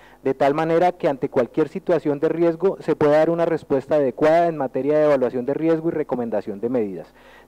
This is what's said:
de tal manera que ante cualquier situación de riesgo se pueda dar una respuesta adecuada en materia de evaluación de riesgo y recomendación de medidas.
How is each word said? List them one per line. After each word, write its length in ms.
de 120
tal 200
manera 380
que 160
ante 220
cualquier 400
situación 500
de 80
riesgo 540
se 140
pueda 240
dar 100
una 160
respuesta 500
adecuada 520
en 100
materia 400
de 80
evaluación 400
de 80
riesgo 340
y 60
recomendación 640
de 100
medidas. 460